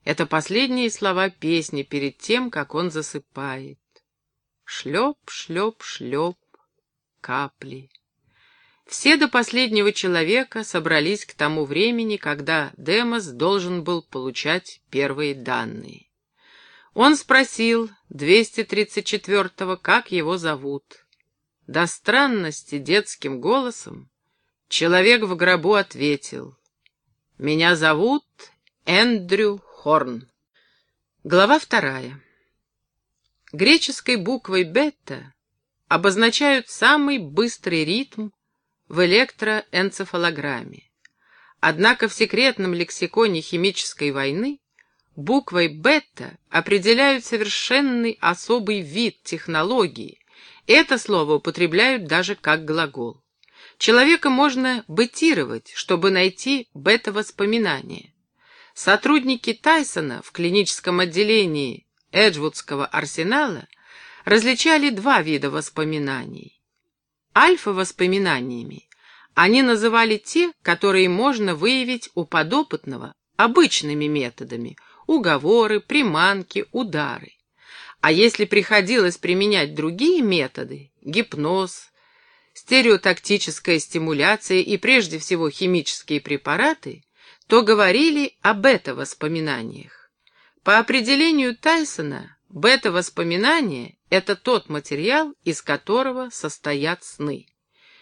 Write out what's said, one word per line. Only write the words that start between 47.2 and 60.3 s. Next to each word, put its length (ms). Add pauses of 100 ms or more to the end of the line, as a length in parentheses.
совершенный 960
особый 600
вид 420
технологии. 960 (480)
Это 320
слово 360
употребляют 720
даже 280
как 300
глагол. 580 (560)
Человека 500
можно 600
бетировать, 840
чтобы 360
найти 640
бета-воспоминания. 1400 (640)
Сотрудники 800
Тайсона 720
в 100